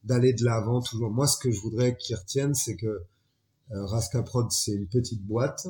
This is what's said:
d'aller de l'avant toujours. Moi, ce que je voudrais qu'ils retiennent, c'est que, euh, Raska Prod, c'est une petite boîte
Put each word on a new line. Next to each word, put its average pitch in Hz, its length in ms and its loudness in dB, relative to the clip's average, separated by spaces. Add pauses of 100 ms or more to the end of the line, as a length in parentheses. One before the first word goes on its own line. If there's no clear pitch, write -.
d'aller 123 300 6
de 113 100 0
l'avant 117 380 2
toujours. 113 280 -4
Moi, 127 160 2
ce - 120 2
que 127 120 0
je 101 100 0
voudrais 120 360 0
qu'ils - 200 -6
retiennent, 139 380 0
c'est 113 220 -2
que, 113 100 -4 (840)
euh, 101 140 -6
Raska 117 360 -2
Prod, 120 280 0
c'est - 220 -2
une 101 160 -4
petite 117 360 -2
boîte 123 460 -2